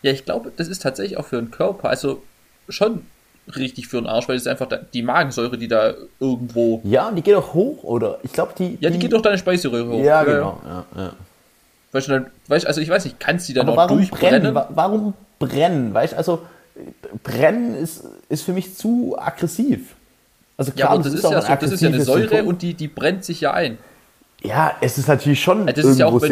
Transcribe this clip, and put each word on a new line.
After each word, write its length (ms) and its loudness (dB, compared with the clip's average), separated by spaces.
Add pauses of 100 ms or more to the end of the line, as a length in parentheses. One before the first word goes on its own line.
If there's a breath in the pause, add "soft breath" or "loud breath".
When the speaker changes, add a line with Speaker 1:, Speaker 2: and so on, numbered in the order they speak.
Speaker 1:
Ja, 100 0
ich 140 -4
glaube, 300 -6
das 120 -6
ist 140 -10
tatsächlich 360 -6
auch 80 -8
für 120 -8
den 140 -6
Körper, 380 -2
also 340 -2 (460)
schon 360 -2 (500)
richtig 320 -6
für 100 -4
den 100 -4
Arsch, 220 0
weil 60 2
es 80 -4
ist 40 -4
einfach 200 -4
da, 100 -6
die 240 -8
Magensäure, 560 -2
die 100 -8
da 260 2 (260)
irgendwo 640 0
Speaker 2:
Ja, 260 2
und 60 -4
die 80 -2
geht 120 6
auch 180 -2
hoch, 300 0
oder? 400 -2
Ich 80 -12
glaub, 240 -4
die, 240 -4
Speaker 1:
Ja, 100 2
die 40 0
Speaker 2:
die 60 -2
Speaker 1:
geht 120 -2
durch 120 2
deine 160 4
Speiseröhre 500 -2
hoch. 100 -2
Speaker 2:
Ja, 40 2
Speaker 1:
Ja, 160 6
ja. 40 4
Speaker 2:
genau, 420 0
ja, 200 -10 (100)
ja. 180 -8 (800)
Speaker 1:
Weißt 160 -2
du, 40 -2
dann, 160 0 (200)
weißt, 200 0
also 140 -2
ich 80 -6
weiß 160 0
nicht, 140 -12
kannst 300 -2
du 40 -2
die 60 4
dann 80 2
Speaker 2:
Aber 60 2
Speaker 1:
auch 40 2
Speaker 2:
warum 200 4
Speaker 1:
durchbrennen? 440 4
Speaker 2:
brennen? 140 0
Wa-, 160 -2
warum 420 0 (260)
brennen? 540 0
Weißt 200 0
du, 40 -8
also, 260 -2 (800 loud breath)
brennen 520 2
ist, 280 -8 (260)
ist 140 -4
für 100 -4
mich 240 -6
zu 420 0
aggressiv. 760 -4 (600)
Also 200 -4
Speaker 1:
Ja, 100 2
Speaker 2:
klar, 60 4
Speaker 1:
aber 80 4
Speaker 2:
das 60 0
Speaker 1:
das 100 -2
Speaker 2:
ist 60 -2
Speaker 1:
ist 40 0
Speaker 2:
auch 60 4
Speaker 1:
ja 80 2
Speaker 2:
ein 40 -2 (160)
Speaker 1:
so, 60 -2
das 80 0
ist 80 -2
ja 60 4
eine 100 2
Speaker 2:
aggressives 80 2
Speaker 1:
Säure 240 4
Speaker 2:
Symptom. 180 2
Speaker 1:
und 140 -2
die, 140 -4
die 120 -8
brennt 380 -2
sich 160 -6
ja 120 0
ein. 260 -2 (640 soft breath)
Speaker 2:
Ja, 360 0
es 200 -2
ist 80 -2
natürlich 340 2
schon 260 2
Speaker 1:
Also 140 0
das 100 8
ist 80 6
ja 60 6
auch, 60 6
Speaker 2:
irgendwo 100 4
Speaker 1:
wenn, 100 2